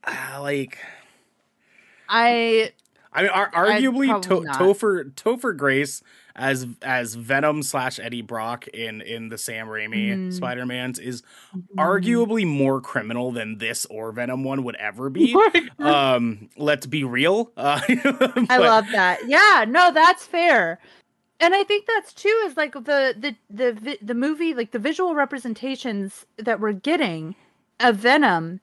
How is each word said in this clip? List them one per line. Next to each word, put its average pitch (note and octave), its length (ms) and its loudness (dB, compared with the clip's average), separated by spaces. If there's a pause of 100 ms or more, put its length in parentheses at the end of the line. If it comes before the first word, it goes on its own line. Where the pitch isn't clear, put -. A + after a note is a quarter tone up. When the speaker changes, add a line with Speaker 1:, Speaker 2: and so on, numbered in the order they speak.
Speaker 1:
uh, - 380 -10
like, C#3+ 360 -4 (1300)
Speaker 2:
I A#3 640 2 (400)
Speaker 1:
I - 80 0
mean, D4+ 100 2
ar-, G3 220 0
Speaker 2:
I'd F#3+ 300 2
Speaker 1:
arguably, C4+ 240 2
Speaker 2:
probably G3+ 200 0
Speaker 1:
To-, F3+ 180 2
Speaker 2:
not. C#3 140 -4
Speaker 1:
Topher, F#3 540 2
Topher A#3+ 420 -2
Grace C#3 480 -2 (320)
as, B2+ 320 -4 (140)
as B2 340 -4
Venom C#3 480 -2
slash C3 340 -6
Eddie A#2 240 -10
Brock A2+ 460 -8
in, A2 340 -10
in A2+ 280 -12
the A2+ 80 -12
Sam A2+ 300 -10
Raimi G#2+ 420 -4
Speaker 2:
Mm. F#3 240 -4
Speaker 1:
Spider-Mans B2 680 -8
is A#2+ 220 -10 (340)
Speaker 2:
Mm-hmm. F#3 240 -12
Speaker 1:
arguably G#3 680 2
more C3+ 360 2
criminal A#2+ 500 -6
than A2 280 -8
this A2+ 260 -6
or A2 260 -10
Venom B2 320 -6
one C3+ 220 -4
would A#2 100 -8
ever G#2+ 340 -6
be. - 240 2
Speaker 2:
<laughs> F4 40 4
Oh G#4 160 6
my E4 160 2 (100)
God. C#4+ 380 4
Speaker 1:
Um, A2 400 -4
let's D3 300 0
be C#3+ 180 -4
real. D#3+ 500 0
Uh, C#3+ 280 0
<laughs> - 40 -2
Speaker 2:
I B3+ 640 2
Speaker 1:
but B3+ 120 6
Speaker 2:
love A3 300 6
that. F#3 360 2
Yeah, E4+ 400 6
no, E4+ 260 6
that's E4+ 320 4
fair. B3 540 2 (600)
And F4 160 4
I G4+ 80 2
think G#4 220 -2
that's - 280 -2
too, A4 320 0
is, C#4 120 -8
like, D4+ 160 -2
the, C#4 440 0
the, B3 180 -6 (140)
the A#3+ 240 -2
vi-, A3 280 -8
the A3 120 -8
movie, D4+ 400 -2
like, B3 180 -6
the A#3+ 80 -4
visual D#4+ 360 -2
representations B3 1120 -6 (120)
that A3 240 -4
we're G#3+ 120 0
getting F#3+ 600 -4 (460)
of A#3 160 4
Venom G3 640 2